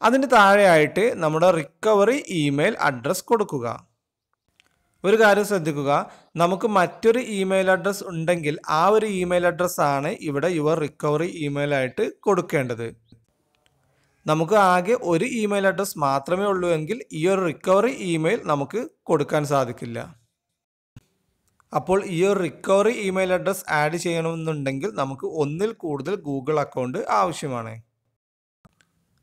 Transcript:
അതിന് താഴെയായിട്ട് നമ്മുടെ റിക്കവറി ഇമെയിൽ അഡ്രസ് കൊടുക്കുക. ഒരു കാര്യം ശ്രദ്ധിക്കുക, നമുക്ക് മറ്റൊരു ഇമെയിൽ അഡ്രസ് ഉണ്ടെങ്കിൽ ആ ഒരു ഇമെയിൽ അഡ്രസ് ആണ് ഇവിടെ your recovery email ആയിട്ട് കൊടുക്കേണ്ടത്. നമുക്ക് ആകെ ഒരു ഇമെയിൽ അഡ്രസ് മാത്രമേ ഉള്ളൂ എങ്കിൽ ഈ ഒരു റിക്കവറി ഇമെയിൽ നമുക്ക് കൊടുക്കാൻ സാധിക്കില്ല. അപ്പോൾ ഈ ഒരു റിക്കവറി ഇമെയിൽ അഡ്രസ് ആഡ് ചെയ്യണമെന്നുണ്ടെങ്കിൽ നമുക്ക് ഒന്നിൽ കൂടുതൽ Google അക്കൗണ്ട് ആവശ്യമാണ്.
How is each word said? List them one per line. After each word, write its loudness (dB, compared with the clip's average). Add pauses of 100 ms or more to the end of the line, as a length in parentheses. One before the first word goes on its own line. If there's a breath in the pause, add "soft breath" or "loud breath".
അതിന് 4
താഴെയായിട്ട് 6 (180)
നമ്മുടെ 2
റിക്കവറി 2 (220)
ഇമെയിൽ 2 (140)
അഡ്രസ് -4
കൊടുക്കുക. 0 (1400)
ഒരു 4
കാര്യം 4
ശ്രദ്ധിക്കുക, -2 (520 loud breath)
നമുക്ക് 0
മറ്റൊരു 2 (180)
ഇമെയിൽ 0
അഡ്രസ് -4
ഉണ്ടെങ്കിൽ -2 (240)
ആ 2 (140)
ഒരു 2 (100)
ഇമെയിൽ 0
അഡ്രസ് -2
ആണ് -2 (180)
ഇവിടെ 0 (100)
your 0
recovery -4 (140)
email -4
ആയിട്ട് -2 (200)
കൊടുക്കേണ്ടത്. -2 (1400)
നമുക്ക് 2 (140)
ആകെ 2 (160)
ഒരു 0 (160)
ഇമെയിൽ -2
അഡ്രസ് -6
മാത്രമേ -2
ഉള്ളൂ -2 (100)
എങ്കിൽ -6 (200)
ഈ 2
ഒരു 0
റിക്കവറി 2 (200)
ഇമെയിൽ -2 (120)
നമുക്ക് -4 (280)
കൊടുക്കാൻ 0 (100)
സാധിക്കില്ല. -4 (1800)
അപ്പോൾ 0 (180)
ഈ - (100)
ഒരു 2
റിക്കവറി 2 (140)
ഇമെയിൽ 0
അഡ്രസ് -4 (120)
ആഡ് 0
ചെയ്യണമെന്നുണ്ടെങ്കിൽ -4
നമുക്ക് -6 (160)
ഒന്നിൽ -4 (120)
കൂടുതൽ -6 (120)
Google -4
അക്കൗണ്ട് -6 (180)
ആവശ്യമാണ്. -4 (1500)